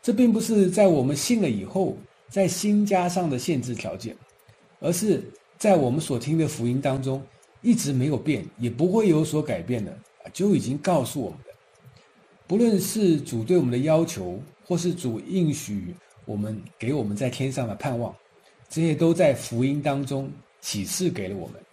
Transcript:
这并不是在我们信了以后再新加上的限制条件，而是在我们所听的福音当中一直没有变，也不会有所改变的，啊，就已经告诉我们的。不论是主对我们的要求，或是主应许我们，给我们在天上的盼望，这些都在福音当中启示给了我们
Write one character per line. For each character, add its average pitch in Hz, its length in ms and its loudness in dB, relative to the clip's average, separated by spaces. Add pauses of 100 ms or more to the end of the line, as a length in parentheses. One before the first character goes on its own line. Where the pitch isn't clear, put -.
这 240 100 0
并 226 220 4
不 220 80 2
是 202 300 4
在 202 160 6
我 151 160 4
们 143 120 0
信 226 240 0
了 180 80 2
以 101 160 -2
后 143 320 -2 (340)
再 190 180 2
新 208 360 2
加 185 240 2
上 175 220 0
的 127 80 0
限 127 240 0
制 120 140 -6
条 95 200 -8
件， 110 220 -12 (640)
而 160 120 0
是 185 320 2 (360)
在 202 160 6
我 139 120 4
们 139 140 0
所 135 160 -4
听 147 180 -2
的 160 120 2
福 117 180 -4
音 127 160 0
当 131 180 0
中 131 220 -4 (400)
一 233 140 4
直 143 180 -2
没 131 140 2
有 147 100 0
变， 123 260 -2 (140)
也 117 140 -2
不 147 160 0
会 214 200 2
有 156 160 4
所 151 160 -2
改 117 220 -4
变 110 240 -4
的， 78 60 -12 (320)
啊， - 100 -20
就 196 220 2
已 131 40 2
经 120 200 -4
告 156 260 0
诉 - 160 -6
我 98 80 -6
们 78 160 -14
的。 - 80 -20 (920)
不 185 100 0
论 226 240 4
是 175 400 2
主 113 220 -4
对 170 120 2
我 170 60 6
们 123 100 0
的 120 60 0
要 156 260 4
求， 95 380 -6 (240)
或 180 100 -2
是 170 200 -2
主 127 240 -4
应 165 340 0
许 90 400 -8 (320)
我 110 100 -8
们， 104 240 -4 (200)
给 113 120 -2
我 143 120 0
们 104 120 -4
在 123 140 -2
天 131 220 -4
上 127 160 -4
的 101 80 -6
盼 123 240 -6
望， 107 120 -4 (560)
这 160 140 -4
些 165 140 2
都 165 180 4
在 165 180 6
福 120 320 -2
音 143 160 0
当 143 240 -2
中 135 240 -6 (320)
启 - 260 -6
示 180 220 -2
给 95 200 -4
了 98 80 -6
我 85 140 -8
们 - 120 -18 (120)